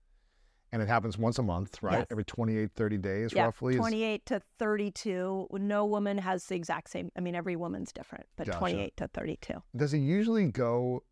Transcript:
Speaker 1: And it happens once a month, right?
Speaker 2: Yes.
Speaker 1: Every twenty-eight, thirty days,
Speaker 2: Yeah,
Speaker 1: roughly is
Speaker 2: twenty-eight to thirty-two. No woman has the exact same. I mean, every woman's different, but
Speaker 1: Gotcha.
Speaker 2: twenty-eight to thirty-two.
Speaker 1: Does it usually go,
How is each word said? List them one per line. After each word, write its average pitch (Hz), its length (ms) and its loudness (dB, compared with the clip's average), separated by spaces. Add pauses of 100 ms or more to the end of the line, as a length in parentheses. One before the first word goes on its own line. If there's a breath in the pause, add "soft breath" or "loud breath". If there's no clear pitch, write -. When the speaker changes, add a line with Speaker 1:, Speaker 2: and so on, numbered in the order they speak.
(720)
Speaker 1:
And 113 100 2
it 101 60 0
happens 110 280 2
once 113 220 2
a 127 60 2
month, 95 360 0
right? 101 180 2
Speaker 2:
Yes. 117 120 0
Speaker 1:
Every 107 140 -2
twenty-eight, 110 500 0
thirty 107 240 2
days, 101 340 0
Speaker 2:
Yeah, 185 120 4
Speaker 1:
roughly 127 300 0
is 127 40 4
Speaker 2:
twenty-eight 220 480 0
to 208 160 -2 (160)
thirty-two. 190 920 -2
No 208 340 2
woman 202 320 2
has 185 260 -2
the 185 120 -4
exact 165 340 -4
same. 175 260 -6
I - 40 -4
mean, 175 160 -2
every 175 180 -4
woman's 170 380 -6
different, - 340 -14 (100)
but 160 120 -6
Speaker 1:
Gotcha. 87 100 -2
Speaker 2:
twenty-eight 180 380 -2
to - 120 -6
thirty-two. - 540 -8 (140)
Speaker 1:
Does 143 180 2
it 151 60 4
usually 202 500 4
go, 123 600 0